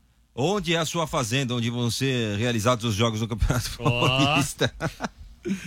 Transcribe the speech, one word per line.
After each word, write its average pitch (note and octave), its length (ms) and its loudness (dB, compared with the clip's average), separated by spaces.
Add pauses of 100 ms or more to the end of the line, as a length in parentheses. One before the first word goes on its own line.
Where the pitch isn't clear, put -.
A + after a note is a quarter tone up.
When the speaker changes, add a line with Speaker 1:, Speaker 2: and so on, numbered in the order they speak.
(360)
Speaker 1:
Onde E3+ 380 0
é E3 40 2
a E3 80 2
sua E3 220 -2
fazenda B2+ 480 0
onde A#2 140 0
vão A#2+ 220 0
ser A#2+ 460 0
realizados A#2 480 2
os A2+ 100 0
jogos A2 240 2
do A2+ 80 -2
Campeonato A#2+ 420 0 (100)
Speaker 2:
Ó. A#2+ 280 2
Speaker 1:
Paulista? C#3 720 2
<laughs> - 320 -6 (560)